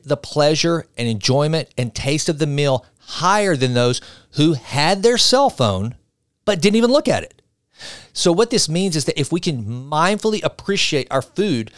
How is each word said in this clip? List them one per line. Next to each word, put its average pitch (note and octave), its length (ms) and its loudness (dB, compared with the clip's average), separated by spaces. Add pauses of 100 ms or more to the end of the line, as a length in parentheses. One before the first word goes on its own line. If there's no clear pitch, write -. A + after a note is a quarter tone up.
the C#3+ 100 0
pleasure D#3 720 0 (120)
and A#2+ 120 -2
enjoyment C#3 580 0 (100)
and A#2+ 160 -4
taste D3+ 360 -2
of D3 100 -2
the D3+ 80 0
meal C#3+ 380 0 (140)
higher F#3+ 580 0
than B2 160 0
those B2 260 2 (380)
who D#3 160 4
had F3+ 500 -2
their A#3 140 4
cell C4 320 4
phone G#2 460 -2 (500)
but G3 160 0
didn't G#3 160 4
even A#3 140 4
look D4 180 2
at G2 140 0
it? - 180 -20 (720)
So - 180 0
what A3+ 180 2
this G3+ 200 0
means F3 260 -2
is C#3+ 100 -2
that D#3 140 -2
if C#3 120 -2
we E3+ 80 0
can C3+ 260 -4
mindfully D#3 760 -2
appreciate D#3+ 680 -2
our C3 100 0
food, C#3 560 -4